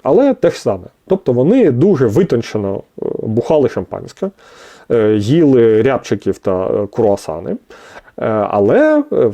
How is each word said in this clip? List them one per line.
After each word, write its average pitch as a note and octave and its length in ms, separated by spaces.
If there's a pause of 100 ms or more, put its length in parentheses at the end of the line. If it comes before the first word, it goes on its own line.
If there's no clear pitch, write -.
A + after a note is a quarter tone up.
але A#3 300
те - 160
ж - 120
саме. F#2+ 240 (220)
Тобто F#3 260
вони E3 380
дуже C3 360
витончено, A2 760 (180)
е, - 40 (180)
бухали A#2+ 460
шампанське, F#2+ 640 (600)
е, G#2+ 240
їли A#2 640
рябчиків A2+ 560
та, F#2 300
е, G#2 200
круасани. G2+ 720 (640)
Е, - 60
але, A#2+ 760 (100)
е, A#2+ 200